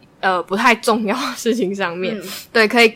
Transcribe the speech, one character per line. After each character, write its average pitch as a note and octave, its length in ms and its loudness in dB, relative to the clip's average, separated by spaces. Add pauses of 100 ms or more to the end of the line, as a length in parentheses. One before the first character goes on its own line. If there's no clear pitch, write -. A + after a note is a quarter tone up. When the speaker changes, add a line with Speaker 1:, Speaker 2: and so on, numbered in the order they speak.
(200)
Speaker 1:
呃， F#3 220 0
不 F#3 140 -4
太 A#3 180 2
重 A3+ 300 0
要 G3+ 100 -2
的 C4 220 -6
事 - 180 -2
情 G3+ 200 -2
上 F#3 200 -4
面。 F#3 240 -6
Speaker 2:
嗯。 - 100 -12 (220)
Speaker 1:
对， A3+ 160 4
可 A#3 160 4
以 A3+ 140 8